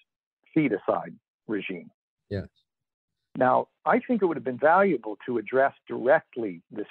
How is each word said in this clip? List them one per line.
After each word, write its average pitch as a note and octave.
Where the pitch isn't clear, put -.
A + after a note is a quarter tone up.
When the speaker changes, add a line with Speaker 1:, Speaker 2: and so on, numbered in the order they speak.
Speaker 1:
feet-aside F#2
regime. F#2
Speaker 2:
Yes. G2
Speaker 1:
Now, B2+
I F#3+
think B3
it G3
would E3
have B2
been B2+
valuable D#3
to B2
address C3
directly A#2
this G#2